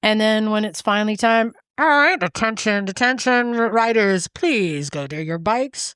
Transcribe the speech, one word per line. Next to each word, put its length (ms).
And 160
then 300
when 160
it's 160
finally 340
time, 380
all 100
right, 340
attention, 680
attention, 640
riders, 720
please 640
go 180
to 160
your 140
bikes. 580